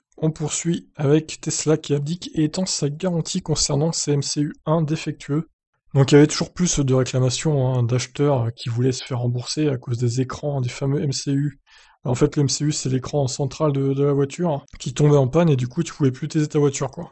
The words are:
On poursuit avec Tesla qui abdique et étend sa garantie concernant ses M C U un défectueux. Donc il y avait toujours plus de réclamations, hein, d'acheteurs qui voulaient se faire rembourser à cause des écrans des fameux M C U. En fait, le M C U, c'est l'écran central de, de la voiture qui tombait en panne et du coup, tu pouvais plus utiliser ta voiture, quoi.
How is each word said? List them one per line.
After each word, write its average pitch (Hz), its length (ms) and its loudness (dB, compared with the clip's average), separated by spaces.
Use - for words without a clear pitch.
On 156 120 0
poursuit 160 640 -4
avec 151 460 0
Tesla 156 360 0
qui 147 160 -4
abdique 147 400 -4
et 156 120 0
étend 185 200 -2
sa 151 240 -2
garantie 170 540 -4
concernant 151 480 0
ses - 220 -2
M 143 100 0
C - 180 -4
U 151 120 -2
un 160 160 2
défectueux. 151 680 -4
Donc 135 180 4
il 143 40 10
y - 20 12
avait 147 80 10
toujours - 280 -2
plus 180 260 0
de 135 160 2
réclamations, 127 720 0
hein, 127 160 0
d'acheteurs 127 720 0
qui - 140 -8
voulaient 123 220 2
se 123 120 -4
faire 123 160 -6
rembourser 123 500 -2
à 131 80 -2
cause 120 220 -6
des 123 200 0
écrans 131 400 -4
des 123 100 -4
fameux 139 340 -2
M 139 80 -2
C 143 220 -4
U. 143 260 -2
En 127 120 -2
fait, - 200 2
le 151 60 2
M 139 80 2
C - 160 -4
U, 151 60 0
c'est - 180 -4
l'écran 131 380 -2
central 143 460 -2
de, 135 200 0
de 139 100 0
la 143 100 2
voiture 143 520 -2
qui 139 120 -6
tombait 147 260 4
en 131 100 4
panne 165 220 4
et 143 60 4
du 123 120 0
coup, 165 160 -4
tu - 100 -12
pouvais 135 180 2
plus 131 140 -6
utiliser 151 240 0
ta - 80 0
voiture, 139 320 2
quoi. - 220 -14